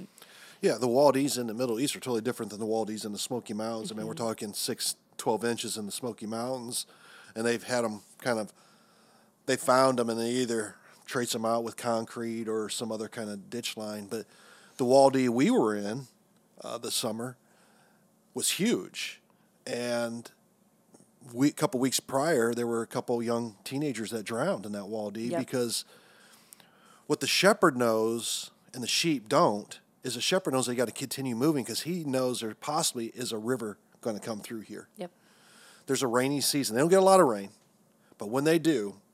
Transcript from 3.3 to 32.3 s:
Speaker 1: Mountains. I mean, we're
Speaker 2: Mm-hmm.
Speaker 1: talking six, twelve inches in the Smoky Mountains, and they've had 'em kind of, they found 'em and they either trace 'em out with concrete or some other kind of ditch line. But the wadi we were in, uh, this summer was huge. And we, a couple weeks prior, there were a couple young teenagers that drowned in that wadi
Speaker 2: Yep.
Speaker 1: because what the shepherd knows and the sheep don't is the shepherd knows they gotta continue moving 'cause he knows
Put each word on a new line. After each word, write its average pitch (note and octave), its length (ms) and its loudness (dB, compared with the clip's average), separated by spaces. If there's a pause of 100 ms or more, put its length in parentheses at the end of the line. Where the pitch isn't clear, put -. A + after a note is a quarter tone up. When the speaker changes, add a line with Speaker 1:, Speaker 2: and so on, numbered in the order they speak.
Speaker 1:
Mountains. A2 360 -6
I G#2+ 40 -8
mean, A2 100 -6
we're A2 80 -6
Speaker 2:
Mm-hmm. B2 100 -6
Speaker 1:
talking A2 300 -4
six, - 440 -4 (200)
twelve A2 260 0
inches A2+ 340 -2
in G#2 100 -8
the G2 40 -8
Smoky A2+ 360 -8
Mountains, A#2 580 -6 (500)
and A2+ 80 -4
they've A#2 200 2
had B2 220 0
'em G#2+ 160 -4 (180)
kind A#2+ 180 0
of, G#2 160 -6 (960)
they C3 80 4
found B2+ 440 4
'em A#2 80 0
and A2+ 120 -2
they A#2 100 0
either A#2 460 -2 (320)
trace B2 280 -2
'em A2+ 80 -4
out A#2 220 2
with A2 100 -8
concrete A#2 720 -4
or A2 220 -2
some A2+ 200 -6
other A2 200 -6
kind A2 200 -8
of G2+ 200 -10
ditch A#2 260 -6
line. G#2+ 340 -8
But A2 160 -6 (520)
the C3 80 2
wadi C3 420 8
we B2+ 240 4
were B2 240 4
in, G#2+ 320 -6 (560)
uh, A#2+ 140 -8
this A#2 180 -6
summer A#2+ 400 -4 (1000)
was - 180 -2
huge. - 680 -2 (480)
And A#2+ 640 -4 (1040)
we, C3+ 160 4
a - 20 -6
couple C#3 300 -2
weeks C3 180 2
prior, C3+ 540 2
there A#2+ 140 -2
were A#2 140 0
a A2 60 -6
couple A#2+ 340 -2
young A#2 440 -2
teenagers C3 460 -4
that A2 120 -6
drowned A#2 420 -2
in G#2+ 60 -10
that G2+ 160 -6
wadi G#2+ 360 -6
Speaker 2:
Yep. E3 160 -2
Speaker 1:
because B2 440 -2 (1200)
what D3+ 120 0
the C3 80 -4
shepherd F#3 500 4
knows A2+ 760 0 (220)
and B2+ 80 -8
the A2+ 60 -6
sheep C#3 400 0
don't C3 520 2 (240)
is A#2+ 120 -6
the A#2+ 60 -6
shepherd F#3 320 0
knows C3 120 2
they B2 100 -2
gotta A#2 160 0
continue C3 440 -6
moving C3+ 300 2
'cause G#2+ 160 -6
he E3+ 220 -4
knows B2+ 360 0